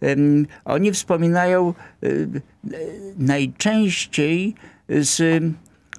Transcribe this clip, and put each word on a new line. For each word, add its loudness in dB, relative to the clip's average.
Em, 2
oni 0
wspominają, 0
y, 0
y, -2
najczęściej 0
z, 0
y, 2